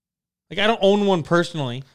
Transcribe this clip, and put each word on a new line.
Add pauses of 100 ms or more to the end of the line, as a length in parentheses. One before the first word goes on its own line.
(500)
Like,
I
don't
own
one
personally. (100)